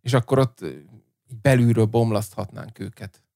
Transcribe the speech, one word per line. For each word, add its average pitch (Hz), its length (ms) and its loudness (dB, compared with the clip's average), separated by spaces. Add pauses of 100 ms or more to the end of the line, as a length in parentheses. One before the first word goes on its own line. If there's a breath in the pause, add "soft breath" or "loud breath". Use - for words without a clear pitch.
és 123 120 -4
akkor 131 260 2
ott, 131 220 -2
ö, 85 80 -8 (720)
belülről 117 440 4
bomlaszthatnánk 107 920 -4
őket. - 440 -16 (120)